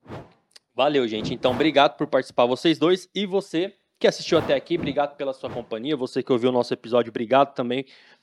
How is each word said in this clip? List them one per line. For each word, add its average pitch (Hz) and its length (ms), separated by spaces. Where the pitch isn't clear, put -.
Valeu, 135 340
gente. 110 260
Então, 127 180
obrigado 143 460
por 147 100
participar 131 380
vocês 127 340
dois. 180 340
E 196 120
você 190 500
que - 80
assistiu - 320
até 147 160
aqui, 165 220
obrigado 143 380
pela 135 180
sua 131 160
companhia. 120 460
Você 127 280
que - 80
ouviu 123 180
o 127 40
nosso 123 200
episódio, 117 380
obrigado 123 420
também, 127 320